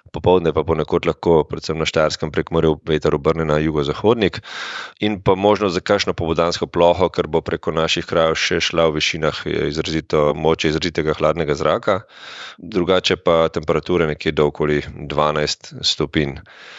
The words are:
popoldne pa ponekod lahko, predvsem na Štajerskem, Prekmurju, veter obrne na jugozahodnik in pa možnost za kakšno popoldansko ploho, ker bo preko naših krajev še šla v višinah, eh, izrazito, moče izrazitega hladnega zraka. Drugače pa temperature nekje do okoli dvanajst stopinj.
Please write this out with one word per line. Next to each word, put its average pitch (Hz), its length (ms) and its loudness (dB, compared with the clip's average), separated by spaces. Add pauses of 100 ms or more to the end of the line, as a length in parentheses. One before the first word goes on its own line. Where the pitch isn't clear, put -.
popoldne 87 440 2
pa 78 120 0
ponekod 80 420 0
lahko, 80 380 2
predvsem 80 340 -8
na 80 60 -2
Štajerskem, 78 460 0
Prekmurju, 80 520 0
veter 78 320 0
obrne 80 300 0
na 76 140 0
jugozahodnik 80 840 0 (560)
in 104 240 -2
pa 95 160 2
možnost 101 380 2
za 90 60 -2
kakšno 101 320 0
popoldansko 82 540 0
ploho, 87 420 4
ker 80 200 -2
bo 80 120 0
preko 82 300 -4
naših 80 340 0
krajev 80 320 2
še - 240 -2
šla 82 280 2
v 76 60 0
višinah, 78 500 -2
eh, 76 240 -2
izrazito, 78 640 0
moče 80 360 0
izrazitega 78 460 -2
hladnega 78 400 0
zraka. 92 460 0 (560)
Drugače 90 600 0
pa 82 300 2
temperature 80 600 0
nekje 76 260 -2
do 76 140 2
okoli 76 360 0 (220)
dvanajst 76 760 -2
stopinj. 69 640 -2 (360)